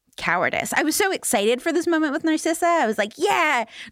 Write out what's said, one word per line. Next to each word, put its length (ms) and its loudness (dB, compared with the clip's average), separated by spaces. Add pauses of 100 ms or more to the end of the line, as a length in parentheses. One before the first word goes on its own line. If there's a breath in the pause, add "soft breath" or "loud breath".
(180)
cowardice. 580 0
I 60 2
was 140 0
so 160 2
excited 500 0
for 100 -2
this 140 0
moment 260 0
with 120 -4
Narcissa. 420 0
I 200 2
was 120 -2
like, 180 -2
"Yeah, 480 2 (280 loud breath)